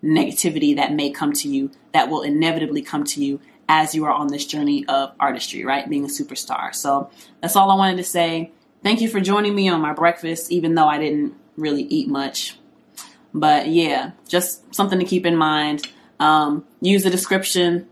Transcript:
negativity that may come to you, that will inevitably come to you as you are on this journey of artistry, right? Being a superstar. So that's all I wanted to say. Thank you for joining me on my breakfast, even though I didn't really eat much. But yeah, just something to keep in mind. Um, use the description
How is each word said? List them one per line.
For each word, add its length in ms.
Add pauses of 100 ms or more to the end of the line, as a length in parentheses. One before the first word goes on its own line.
negativity 720
that 160
may 200
come 200
to 160
you, 220 (240)
that 160
will 140
inevitably 580
come 220
to 200
you 160 (300)
as 240
you 100
are 80
on 180
this 180
journey 400
of 320
artistry, 440
right? 240
Being 180
a 20
superstar. 680
So 380 (280)
that's 160
all 140
I 60
wanted 220
to 60
say. 480 (300)
Thank 180
you 100
for 100
joining 340
me 160
on 100
my 140
breakfast, 580
even 220
though 140
I 100
didn't 380 (200)
really 280
eat 260
much. 480 (800)
But 320
yeah, 440 (160)
just 460
something 240
to 80
keep 220
in 100
mind. 500 (320)
Um, 460 (160)
use 220
the 80
description 800